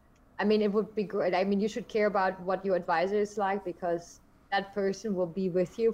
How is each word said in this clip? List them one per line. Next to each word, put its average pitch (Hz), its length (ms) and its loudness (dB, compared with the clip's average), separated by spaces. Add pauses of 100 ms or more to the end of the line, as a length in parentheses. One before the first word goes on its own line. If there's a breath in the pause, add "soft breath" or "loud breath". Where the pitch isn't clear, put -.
(400)
I 196 40 0
mean, 214 180 4
it 202 100 2
would 208 240 -2
be 214 80 0
great. 180 280 0
I 180 120 2
mean, 196 160 2
you 214 80 0
should 214 180 -6
care 214 200 2
about 190 340 2
what 185 240 -4
your 196 100 2
advisor 175 400 0
is 208 240 0
like, 196 260 0
because 170 560 -6 (300)
that 196 240 -2
person 196 400 -2
will 180 120 0
be 185 220 -4
with 180 300 0
you 226 160 4